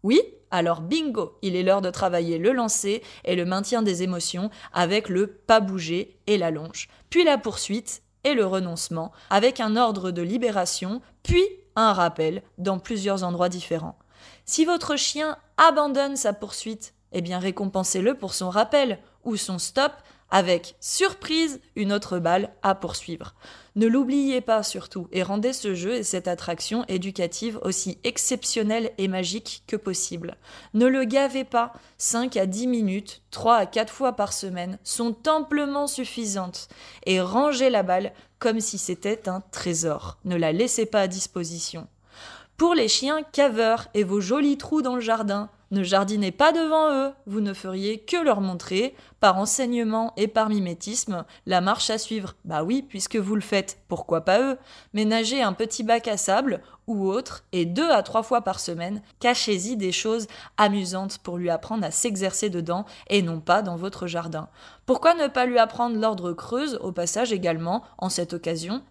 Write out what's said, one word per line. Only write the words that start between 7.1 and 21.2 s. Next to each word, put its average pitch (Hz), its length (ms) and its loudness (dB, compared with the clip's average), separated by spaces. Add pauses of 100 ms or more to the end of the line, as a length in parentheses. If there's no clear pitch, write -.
la 285 140 6
poursuite - 640 -6 (220)
et 285 100 4
le 208 100 4
renoncement, 170 680 -4 (180)
avec 226 300 4
un 214 160 2
ordre 202 340 2
de 175 120 -4
libération, 202 760 -2 (220)
puis 349 220 4 (320)
un 220 160 4
rappel 170 500 0 (160)
dans 185 220 -2
plusieurs 196 420 -2
endroits 175 260 0
différents. 165 480 -6 (480)
Si - 200 2
votre 320 320 0
chien 302 420 -2 (180)
abandonne 285 600 4
sa 214 160 0
poursuite, 208 600 -10 (180)
eh 185 80 -4
bien 180 180 -4
récompensez-le 190 760 0
pour 202 200 -8
son 185 160 -4
rappel 233 480 2 (260)
ou 226 120 -2
son 185 240 -4
stop 285 320 0 (380)
avec 180 480 2
surprise, 320 800 -2 (160)